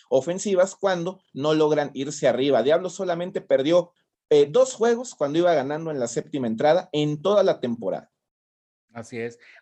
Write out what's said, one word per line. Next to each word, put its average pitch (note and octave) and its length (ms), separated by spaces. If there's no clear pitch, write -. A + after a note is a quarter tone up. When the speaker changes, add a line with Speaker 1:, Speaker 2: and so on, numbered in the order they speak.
Speaker 1:
ofensivas F3+ 640
cuando F#3 460
no D3 220
logran D3+ 400
irse C#3 340
arriba. C3 340
Diablo E3 280
solamente F3+ 500
perdió, E3 520
eh, D3 200
dos B3+ 240
juegos A#3 400
cuando D3 240
iba F3 160
ganando D3+ 360
en C#3+ 100
la A#2 80
séptima C#3 400
entrada D3 440
en D3+ 300
toda G3 220
la E3+ 160
temporada. A2+ 500
Speaker 2:
Así A#2 240
es. A#2 220